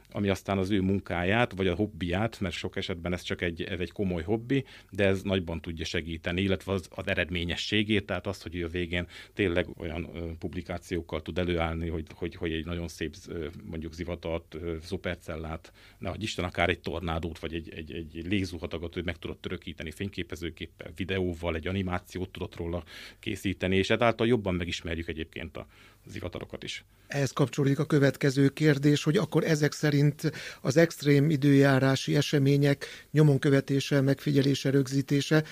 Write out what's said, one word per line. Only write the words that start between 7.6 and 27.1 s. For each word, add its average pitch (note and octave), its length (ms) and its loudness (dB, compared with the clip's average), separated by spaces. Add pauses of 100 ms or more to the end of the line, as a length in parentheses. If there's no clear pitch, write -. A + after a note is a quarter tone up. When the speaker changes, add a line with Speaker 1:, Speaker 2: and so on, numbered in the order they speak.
Speaker 1:
tehát F2+ 220 -4
azt, G2 160 -6
hogy E2 120 -10
ő F2 100 -4
a E2 40 -4
végén F2 380 -4 (260)
tényleg F2+ 340 2 (100)
olyan, E2 360 -6
ö, E2+ 60 -10 (200)
publikációkkal F2 800 -6
tud E2 160 -6
előállni, E2 520 0
hogy, E2 240 -4
hogy, F2 220 -8
hogy F2+ 160 -4
egy D#2+ 140 -4
nagyon E2+ 220 -6
szép, D#2+ 280 -8 (120)
ö, D#2+ 200 -8 (160)
mondjuk D#2+ 300 -8
zivatart, E2+ 600 -6
ö, E2 280 -6
szupercellát, E2 920 -8 (260)
nehogy F2+ 260 -8
Isten, G2 220 -4
akár F2 240 2
egy F2 100 2
tornádót, E2 600 -4
vagy D#2 140 -6
egy, E2 160 -6
egy, E2 220 -12
egy D#2+ 360 -10
légzuhatagot F2 680 -4
ő F2+ 100 -6
meg E2+ 120 -6
tudott - 280 -10
örökíteni E2 460 -10
fényképezőképpel, E2+ 1040 -10
videóval, F2 600 -2
egy E2 120 -4
animációt F#2 640 -4
tudott - 260 -10
róla E2+ 280 -6 (360)
készíteni, F#2+ 560 -2
és F#2+ 140 4
ezáltal A#2 380 4
jobban F#2+ 280 2
megismerjük E2+ 520 -4
egyébként D#2 500 -10
a A1 100 -12 (380)
zivatarokat - 580 -10
is. - 200 -10 (240)
Speaker 2:
Ehhez C#3 240 0